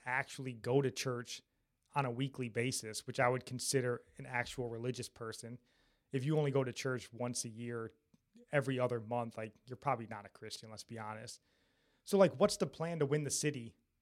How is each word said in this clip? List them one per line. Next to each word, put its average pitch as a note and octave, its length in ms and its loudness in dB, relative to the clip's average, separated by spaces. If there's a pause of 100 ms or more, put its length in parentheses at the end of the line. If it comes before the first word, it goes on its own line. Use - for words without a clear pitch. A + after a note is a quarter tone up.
actually C3 460 -4
go B2 300 4
to C3 100 2
church - 500 -4 (540)
on C#3+ 100 4
a B2 60 0
weekly C3 380 -2
basis, A#2 580 -2
which B2+ 140 0
I B2 80 6
would B2+ 160 2
consider B2 560 0 (160)
an C3+ 80 -12
actual B2 440 -2
religious A#2+ 380 -4
person. A#2 520 -10 (520)
If C3 140 0
you D#3 120 4
only C#3+ 140 4
go C3+ 120 4
to B2 100 -2
church B2+ 400 -4
once B2 320 -2
a A#2+ 40 -8
year, A#2 440 -6 (580)
every C#3 280 4
other B2 200 2
month, A#2 380 -2
like, A2 160 -6 (120)
you're B2+ 120 -10
probably A#2 300 0
not G#2 180 -10
a G2 40 -18
Christian, - 400 -14
let's G#2+ 140 -12
be A2+ 160 -10
honest. A2 400 -10 (640)
So, - 140 4
like, F#3+ 200 10
what's G3+ 200 6
the E3+ 100 2
plan E3 320 -4
to D3 60 4
win D3 180 4
the C3+ 60 -2
city B2+ 460 -2 (260)